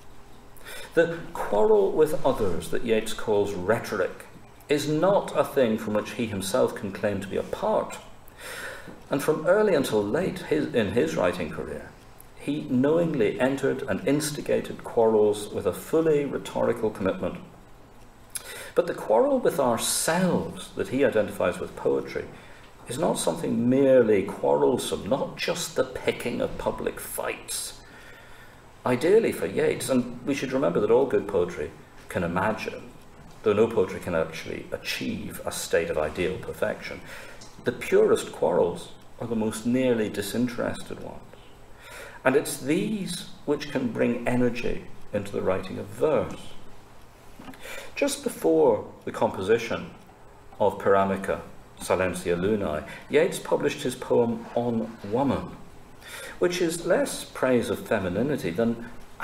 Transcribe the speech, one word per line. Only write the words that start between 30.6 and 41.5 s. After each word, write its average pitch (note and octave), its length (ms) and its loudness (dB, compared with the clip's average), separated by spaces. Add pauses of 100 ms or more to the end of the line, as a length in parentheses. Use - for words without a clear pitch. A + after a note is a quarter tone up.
that G#2 100 2
all B2+ 160 8
good G2+ 200 0
poetry F2 440 -2 (380)
can G2 140 -2
imagine, F#2 680 -2 (520)
though G#2+ 100 4
no G#2+ 140 6
poetry F#2 340 0
can F2+ 140 -4
actually D#2+ 580 -4
achieve - 720 -6
a - 80 -6
state E2+ 380 0
of D#2+ 80 -2
ideal D#2 400 -2
perfection, - 640 -6 (640)
the B2 80 0
purest F#3 600 2
quarrels - 600 0 (280)
are B2+ 60 -6
the A2+ 100 -4
most A2 300 -2
nearly A#2+ 420 2
disinterested G2+ 920 -4
ones. - 200 -12 (1040)